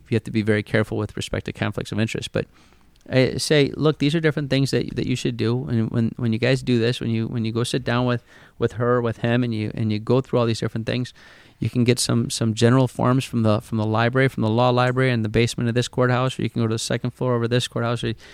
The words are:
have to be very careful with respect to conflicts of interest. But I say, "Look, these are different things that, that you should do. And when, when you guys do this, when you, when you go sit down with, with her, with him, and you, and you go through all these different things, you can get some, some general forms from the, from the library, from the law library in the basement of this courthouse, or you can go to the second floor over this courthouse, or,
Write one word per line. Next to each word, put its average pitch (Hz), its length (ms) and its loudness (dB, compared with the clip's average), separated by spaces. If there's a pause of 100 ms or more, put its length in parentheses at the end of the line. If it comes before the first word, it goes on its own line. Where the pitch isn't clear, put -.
(120)
have 113 140 2
to - 60 -10
be 110 120 0
very 104 200 2
careful 110 340 -2
with 107 200 -6
respect - 300 -6
to - 40 -8
conflicts - 400 -6
of 104 80 -4
interest. - 320 -4
But - 140 -2 (640)
I 131 280 2
say, 147 380 2
"Look, 147 240 0
these 143 160 0
are 170 60 0
different 151 280 -2
things 135 220 0
that, - 240 -2
that 123 120 -4
you 123 100 0
should 127 180 -2
do. 117 320 -2
And 113 240 0
when, 113 240 0
when 120 160 -2
you 110 80 -2
guys 127 240 0
do 127 160 2
this, 117 220 0
when 117 80 -4
you, 113 180 -2
when 123 160 -4
you 110 80 -4
go 117 140 -2
sit 131 180 -4
down 120 220 0
with, 120 180 -2 (340)
with 117 160 0
her, 120 280 2
with 117 160 -2
him, 120 260 2
and 120 100 -2
you, 107 220 -4
and 110 160 -2
you 107 80 0
go 120 220 2
through 127 180 0
all 117 60 2
these 113 160 -2
different 113 260 -4
things, 123 260 -4 (460)
you 117 100 -2
can 120 160 2
get 120 140 4
some, 120 320 0
some 113 220 -2
general 117 340 4
forms 127 360 0
from 117 200 -2
the, 107 180 4
from - 160 -6
the 107 80 0
library, 120 420 2
from 123 140 -2
the 110 80 2
law 123 220 2
library 127 400 2
in 117 100 0
the 107 80 -2
basement 117 400 0
of 113 60 0
this 123 120 0
courthouse, 123 500 0
or - 40 -4
you 117 80 -2
can 117 140 -4
go 113 40 0
to 110 60 0
the 113 60 -4
second 123 320 -4
floor 127 240 -2
over 117 120 0
this 120 200 0
courthouse, 117 360 -4
or, 113 100 -4 (200)